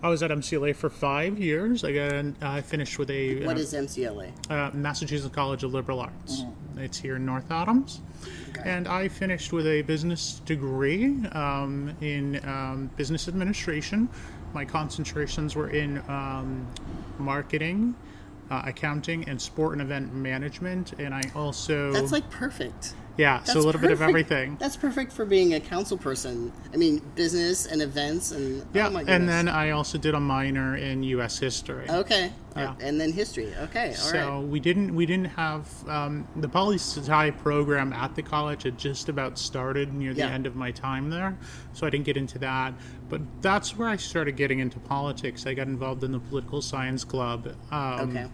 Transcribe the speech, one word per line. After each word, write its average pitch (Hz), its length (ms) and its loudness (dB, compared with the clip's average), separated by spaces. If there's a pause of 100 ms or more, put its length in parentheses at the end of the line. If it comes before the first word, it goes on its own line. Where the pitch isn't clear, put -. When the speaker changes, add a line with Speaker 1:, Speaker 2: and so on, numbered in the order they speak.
Speaker 1:
I 170 60 4
was 165 120 4
at 165 80 2
M 147 140 0
C - 120 -2
L 143 100 2
A 147 80 4
for 147 160 0
five 151 500 0
years. 190 440 2
I 143 100 2
got 143 200 2
an, 143 280 -2
I 143 200 -2
finished 143 380 -2
with 139 100 0
a, 135 360 0
Speaker 2:
What 160 120 2
Speaker 1:
uh, - 20 2
Speaker 2:
is 147 140 -2
M 139 140 -2
C 127 180 -2
L 104 160 -6
A? 92 320 -8
Speaker 1:
uh, 143 200 0
Massachusetts 143 600 -2
College 135 300 0
of 131 100 -2
Liberal 131 260 0
Arts. 131 420 -6
Speaker 2:
Mm-hmm. 123 380 -10
Speaker 1:
It's 131 200 -6
here 131 160 -4
in 131 100 -2
North 131 240 -2
Adams. 214 520 4 (480)
Speaker 2:
Okay. - 200 -6
Speaker 1:
And 180 180 0
I 185 200 2
finished 185 440 -2
with 165 140 2
a 151 160 4
business 160 640 0
degree, 156 840 2
um, 139 680 -2
in, 143 460 -2
um, 135 480 -4
business 151 320 -2
administration. 185 840 0 (440)
My 143 120 -4
concentrations 151 920 -2
were 151 140 0
in, 147 280 0 (100)
um, 131 600 -4 (500)
marketing, 170 800 0 (560)
uh, 131 140 -2
accounting, 151 640 -2
and 135 140 -4
sport 156 320 0
and 147 80 -2
event 135 320 -2
management. 143 840 -2
And 143 140 -4
I 135 100 0 (100)
also 147 600 0
Speaker 2:
That's, 135 180 4
like, 302 180 0
perfect. - 640 -6 (220)
Speaker 1:
Yeah, 139 280 6
so - 20 -6
Speaker 2:
That's - 100 2
Speaker 1:
a 160 40 6
little 156 220 6
bit 165 100 8
of 147 80 6
Speaker 2:
perfect. 156 100 6
Speaker 1:
everything. 147 500 4
Speaker 2:
That's 277 160 -2
perfect 269 360 0
for 233 120 -2
being 190 300 6
a 156 60 2
council 185 380 -2
person. 123 540 -4 (220)
I 151 40 2
mean, 156 220 6 (140)
business 170 540 2
and 156 120 0
events 147 520 0
and, 139 420 -2
Speaker 1:
Yeah, 208 140 4
Speaker 2:
oh - 20 2
my 196 120 -2
Speaker 1:
and 180 280 6
then 170 160 4
Speaker 2:
goodness. 175 80 2
Speaker 1:
I 156 160 4
also 151 300 0
did 151 160 4
a 147 40 2
minor 135 580 2
in 135 260 -2
U 131 180 2
S 117 160 -2
history. 131 500 -2
Speaker 2:
Okay. 185 440 4 (240)
Speaker 1:
Yeah. 139 160 -2
Speaker 2:
Uh, 123 80 -8
and 143 200 0
then 160 120 2
history. 123 420 -2 (120)
Okay, 220 240 -2
all 120 40 -4
Speaker 1:
So 143 460 0
Speaker 2:
right. 143 80 -2
Speaker 1:
we 147 120 0
didn't, 180 360 4
we 170 100 6
didn't 180 240 2
have, 156 380 -2 (200)
um, 147 400 -2 (100)
the 151 120 -2
poli 190 280 4
sci 151 520 4
program 143 640 4
at 127 220 -2
the 156 80 -2
college 147 400 -2
had 123 160 -2
just 139 300 -4
about 135 280 -2
started 139 560 -2
near 135 220 -2
the 147 60 2
Speaker 2:
Yeah. 135 100 2
Speaker 1:
end 131 160 -2
of 120 80 -4
my 127 160 -2
time 135 400 -2
there, 185 260 -2 (360)
so - 120 -2
I 147 60 2
didn't 143 140 2
get 143 120 2
into 131 220 -2
that. 131 340 0 (360)
But 156 120 -2 (220)
that's 196 340 4
where 226 120 0
I 214 60 2
started 151 420 0
getting 135 200 4
into 127 220 0
politics. 139 680 -2
I 131 80 -2
got 131 140 -2
involved 131 360 -2
in 131 100 0
the 123 60 0
political 131 440 -4
science 131 400 -2
club, 120 500 -2 (160)
um, 131 400 0
Speaker 2:
Okay. 123 240 -4